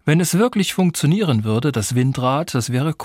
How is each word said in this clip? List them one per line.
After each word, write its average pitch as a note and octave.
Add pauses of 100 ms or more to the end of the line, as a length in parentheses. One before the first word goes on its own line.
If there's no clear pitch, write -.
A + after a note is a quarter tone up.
Wenn D#3
es F3
wirklich G#3
funktionieren E3
würde, A#2
das A2
Windrad, C3
das A#2+
wäre C#3+